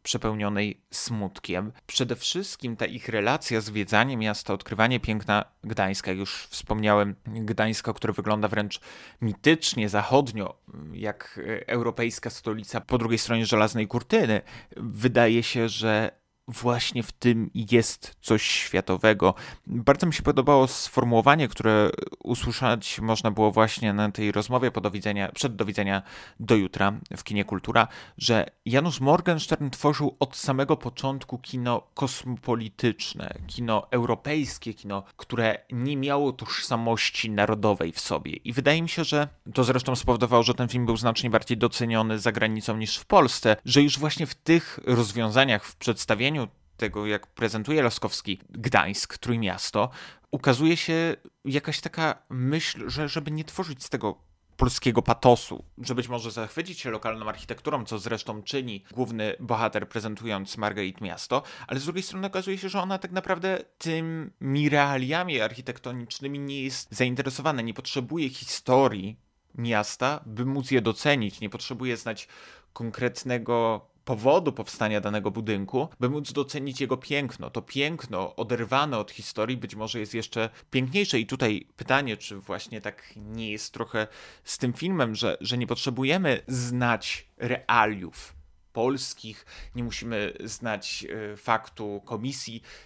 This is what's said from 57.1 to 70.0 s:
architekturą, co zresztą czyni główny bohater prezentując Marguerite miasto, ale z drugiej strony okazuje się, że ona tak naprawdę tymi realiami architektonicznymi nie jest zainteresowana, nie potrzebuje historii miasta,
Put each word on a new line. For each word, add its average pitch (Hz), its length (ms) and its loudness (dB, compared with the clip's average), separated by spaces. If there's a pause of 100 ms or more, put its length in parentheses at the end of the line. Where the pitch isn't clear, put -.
architekturą, 120 560 -6
co 107 140 -6
zresztą 107 440 -6
czyni 120 480 -6
główny 110 500 -4
bohater 110 480 -2
prezentując 107 680 -6
Marguerite 104 480 -4
miasto, 98 380 -2 (240)
ale 131 140 -4
z 139 40 -8
drugiej 175 180 -4
strony 190 240 -8
okazuje 190 320 -4
się, 190 100 -8
że 190 140 -4
ona 190 160 -2
tak 185 140 -10
naprawdę 185 460 -2 (200)
tymi 160 880 -2
realiami 143 720 2
architektonicznymi 127 960 -6
nie 139 240 -8
jest 131 280 -8
zainteresowana, 131 720 -2
nie 113 120 -6
potrzebuje 135 540 -4
historii 123 880 2 (380)
miasta, 120 720 0